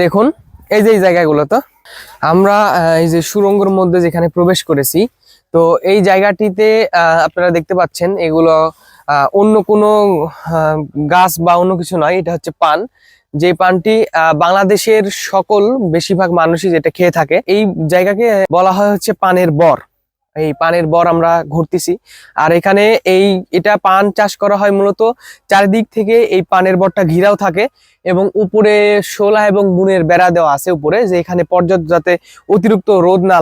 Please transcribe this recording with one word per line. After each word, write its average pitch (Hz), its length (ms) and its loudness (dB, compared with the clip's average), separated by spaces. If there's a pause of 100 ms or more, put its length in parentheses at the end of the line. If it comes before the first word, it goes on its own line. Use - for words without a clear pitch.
দেখুন 190 240 0 (500)
এই 214 100 2
যে 226 100 4
এই 202 100 2
জায়গাগুলো, 170 360 2 (100)
তো 220 60 2 (760)
আমরা, 196 240 4 (120)
আহ, 165 360 0
এই 170 100 0
যে 170 60 0 (100)
সুড়ঙ্গর 196 400 0 (100)
মধ্যে 180 260 0
যেখানে 170 300 -2
প্রবেশ 180 240 0 (100)
করেছি, 143 300 -2 (540)
তো 170 80 2 (300)
এই 208 80 2 (100)
জায়গাটিতে, 202 580 0 (160)
আহ, 165 440 0
আপনারা 175 300 -2
দেখতে 165 220 -6
পাচ্ছেন 170 300 -2 (180)
এগুলো, 160 280 2 (520)
আহ, 143 200 0 (120)
অন্য 214 160 2 (140)
কোনো, 208 200 2 (360)
আহ, 160 520 -4 (360)
গাছ 180 180 2 (140)
বা 175 160 2
অন্য 185 100 0 (100)
কিছু 175 200 -8
নয়, 160 200 0
এটা 170 140 -6
হচ্ছে 160 180 -10 (100)
পান। 156 160 0 (540)
যে 156 160 0 (120)
পানটি, 185 340 0 (100)
আহ, 160 280 0 (100)
বাংলাদেশের 196 600 2 (280)
সকল 196 320 0 (300)
বেশিরভাগ 175 360 -2 (120)
মানুষই 165 340 0
যেটা 160 220 -2
খেয়ে 175 200 0
থাকে। 160 200 0 (180)
এই 214 60 2 (320)
জায়গাকে 196 320 0 (300)
বলা 185 220 2
হয় 208 160 0
হচ্ছে 202 180 -4 (120)
পানের 180 260 2 (120)
বর। 156 160 4 (580)
এই 156 160 -4 (100)
পানের 165 320 0
বর 170 200 2
আমরা 165 180 0 (220)
ঘুরতেছি। 170 400 -4 (500)
আর 160 60 2 (100)
এখানে 196 240 0 (320)
এই, 196 100 2 (320)
এটা 202 160 0 (120)
পান 190 180 2 (140)
চাষ 208 140 0 (100)
করা 202 200 0
হয় 202 160 0
মূলত, 196 240 -2 (500)
চারিদিক 202 340 2 (100)
থেকে 220 200 0 (200)
এই 185 60 0 (100)
পানের 190 300 0
বরটা 190 300 0
ঘিরাও 196 320 2
থাকে 190 200 -2 (420)
এবং 185 200 0 (180)
উপরে 208 300 2 (400)
শোলা 208 280 0 (100)
এবং 202 120 2 (140)
বুনের 190 320 0
বেড়া 175 260 4
দেওয়া 160 220 2
আছে 185 200 -6
উপরে, 156 200 -2 (120)
যে 185 140 0
এখানে 175 180 -4 (120)
পর্যাপ্ত 175 400 0
যাতে 175 200 0 (420)
অতিরিক্ত 214 340 0 (160)
রোদ 185 160 2 (100)
না 175 100 4